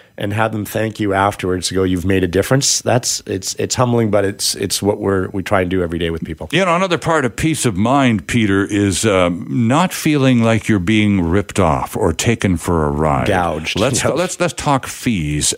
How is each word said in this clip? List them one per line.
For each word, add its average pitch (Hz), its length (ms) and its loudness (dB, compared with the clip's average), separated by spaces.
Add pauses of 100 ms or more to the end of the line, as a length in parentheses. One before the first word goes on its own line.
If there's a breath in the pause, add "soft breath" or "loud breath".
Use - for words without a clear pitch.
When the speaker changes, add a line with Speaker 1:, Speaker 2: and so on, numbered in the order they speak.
(200 loud breath)
Speaker 1:
and 104 120 -2
have 110 180 0
them 107 140 -4
thank 110 340 -4
you 101 160 0
afterwards 95 540 0
to 92 60 -4
go, 95 100 2
"You've 90 200 0
made 95 200 2
a - 20 2
difference," 98 560 0
that's, - 440 -2
it's, 98 280 -6
it's - 220 -4
humbling, 117 340 2
but 101 140 2
it's, - 320 -4
it's - 260 -4
what 101 160 0
we're, 98 300 -2
we 95 160 -6
try 98 160 0
and 90 100 0
do 95 100 0
every 82 200 -2
day 82 100 -2
with 82 140 -6
people. 80 260 -10
Speaker 2:
You 180 140 2
know, 170 100 2
another 175 240 0
part 156 260 0
of 117 120 -4
peace - 280 -2
of 107 120 0
mind, 120 500 2
Peter, 98 380 2
is, 101 420 0
um, 90 420 2
not 135 440 2
feeling 131 500 2
like 113 260 2
you're 107 120 2
being 101 420 2
ripped 92 380 0
off 71 360 0
or 92 160 2
taken 101 440 0
for 80 300 0
a 73 40 0
ride. 73 380 0
Speaker 1:
Gouged. 85 500 -2
Speaker 2:
Let's, 120 240 0
Speaker 1:
Yep. - 140 0
Speaker 2:
let's, 180 240 -4
let's 175 140 0
talk - 340 -2
fees 76 680 -2